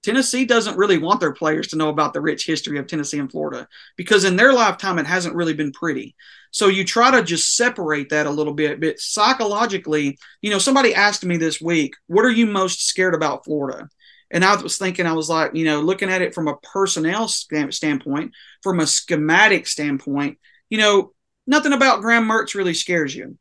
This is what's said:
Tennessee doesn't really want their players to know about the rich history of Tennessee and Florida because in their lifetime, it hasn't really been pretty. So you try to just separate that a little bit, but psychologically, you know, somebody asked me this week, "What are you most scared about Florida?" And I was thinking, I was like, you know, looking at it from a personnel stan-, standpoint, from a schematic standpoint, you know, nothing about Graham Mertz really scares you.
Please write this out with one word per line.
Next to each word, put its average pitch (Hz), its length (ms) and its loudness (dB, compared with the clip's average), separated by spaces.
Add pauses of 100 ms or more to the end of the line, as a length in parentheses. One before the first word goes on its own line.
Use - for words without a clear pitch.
Tennessee 254 420 0
doesn't 220 340 2
really 190 200 4
want 170 220 0
their 156 120 0
players 156 360 -2
to 160 80 -8
know 156 140 0
about 147 220 -2
the 143 80 -4
rich 147 260 -4
history 151 320 -4
of 135 80 -8
Tennessee 147 320 -6
and 135 120 -6
Florida 147 380 -8 (280)
because 185 280 2
in 185 120 2
their 247 160 6
lifetime, 196 460 0
it 147 80 -2
hasn't 175 280 -2
really 165 200 -2
been 147 180 -4
pretty. - 420 -6 (380)
So 208 160 2
you 190 160 2
try 233 260 4
to 254 120 4
just 165 340 -2
separate 160 520 -2
that 151 180 0
a 147 40 -2
little 147 240 -2
bit, 147 260 -2
but 160 180 -2
psychologically, 202 1200 -2 (220)
you 208 100 -4
know, 202 80 0
somebody 269 360 4
asked 202 300 2
me 175 120 0
this 160 240 -2
week, 160 340 -2 (120)
"What 202 180 2
are 254 60 4
you 233 160 2
most 190 400 -2
scared 185 280 0
about 151 300 -2
Florida?" 147 440 -6 (440)
And 170 120 2
I 196 180 4
was - 160 -6
thinking, 185 280 -2
I 165 60 0
was 160 160 -2
like, 160 260 -2
you 160 100 -2
know, 151 160 0
looking 190 280 -2
at 185 140 0
it 175 120 -4
from 160 120 -6
a 147 120 -4
personnel 190 680 -2
stan-, 151 460 -4
standpoint, 147 600 -4 (300)
from 185 160 0
a 156 80 2
schematic 175 800 2
standpoint, 143 720 -4 (300)
you 220 100 -4
know, 202 340 2 (360)
nothing 285 240 2
about 254 280 4
Graham 226 280 2
Mertz 220 260 -2
really 185 200 -2
scares 165 400 -2
you. - 260 -14